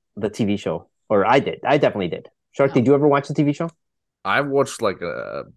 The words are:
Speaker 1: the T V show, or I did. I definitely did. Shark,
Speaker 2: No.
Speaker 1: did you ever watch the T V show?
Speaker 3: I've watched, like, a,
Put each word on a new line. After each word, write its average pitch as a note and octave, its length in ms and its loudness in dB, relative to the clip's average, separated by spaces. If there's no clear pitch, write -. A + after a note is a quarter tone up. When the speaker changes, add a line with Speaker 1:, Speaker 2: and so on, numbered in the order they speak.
Speaker 1:
the G#2 140 -4
T A2 160 -2
V G2+ 120 0
show, E2+ 300 -6
or G2+ 160 4
I B2 140 4
did. - 260 -2
I D3 120 4
definitely G#2+ 300 0
did. - 220 -10
Shark, C#3 180 2
Speaker 2:
No. - 40 -2
Speaker 1:
did A#2+ 120 4
you C#3 60 6
ever D3 140 4
watch C#3 200 2
the D#3 60 -8
T D#3 100 0
V C#3+ 100 2
show? E3 160 -6
Speaker 3:
I've A#2+ 240 0
watched, C3+ 340 -2
like, G2 200 -2
a, A#1+ 420 -8